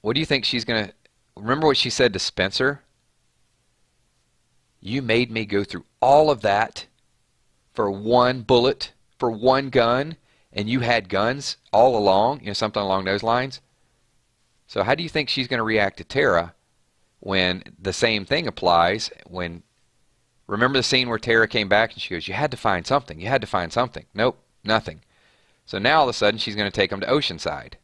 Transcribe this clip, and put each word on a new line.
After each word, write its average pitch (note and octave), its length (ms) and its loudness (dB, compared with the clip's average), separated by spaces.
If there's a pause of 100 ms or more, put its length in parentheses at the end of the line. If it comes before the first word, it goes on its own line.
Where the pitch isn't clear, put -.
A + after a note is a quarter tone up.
what A2 140 -2
do C#3+ 60 0
you D#3+ 60 -4
think C3+ 180 0
she's B2 200 -2
gonna, G#2+ 280 -2 (440)
remember C3+ 320 0
what C3+ 80 4
she - 120 0
said A#2+ 260 2
to F#2+ 40 -4
Spencer? C3 640 -2 (2000)
"You A#2 220 -6
made A#2 280 2
me A2 160 -4
go G2+ 160 0
through F#2+ 220 -8 (180)
all D3 280 6
of B2+ 100 0
that G#2+ 460 0 (880)
for G#2 200 -2
one B2 500 0
bullet, B2 500 2 (280)
for B2 100 0
one C3 400 2
gun, C3 460 0 (360)
and G#2 160 -4
you B2+ 120 0
had A#2 280 0
guns A#2 500 -2 (140)
all A#2+ 240 6
along," G#2 440 2
you - 80 -12
know, G2+ 60 -6
something G#2+ 280 -2
along F#2+ 220 0
those G2 180 -2
lines. B2 380 -2 (1040)
So - 160 -4
how A#2 120 2
do D#3+ 80 -8
you E3 60 -8
think D3+ 200 -4
she's B2+ 180 -4
gonna A#2+ 160 -2
react A2 360 0
to E2+ 60 -14
Tara F#2 500 0 (680)
when F#2 420 -2 (160)
the F#2+ 140 -6
same G#2+ 320 0
thing D#3 220 -4
applies? F2+ 640 2 (160)
When, F2 360 -10 (840)
remember B2 320 0
the B2 40 0
scene B2+ 260 0
where A2+ 100 -4
Tara A2+ 280 2
came G#2 220 -2
back G#2+ 240 4
and - 80 -16
she - 140 -8
goes, E2 140 -8
"You F#2 60 -8
had C#3 160 -4
to A#2 60 -10
find F#2 300 -2
something, B2 340 -4
you F#2 80 -8
had C3 140 0
to G#2+ 40 -10
find F2+ 260 -4
something." A#2 420 -4
Nope, A#2 280 -2 (220)
nothing. G#2+ 380 -2 (640)
So - 120 -8
now B2+ 200 2
all D3+ 60 6
of B2+ 60 -2
a - 40 -4
sudden G#2+ 240 0
she's G#2+ 180 -6
gonna G2+ 140 -2
take G2 200 -4
him G2 100 -6
to - 60 -6
Oceanside. D#2+ 760 -4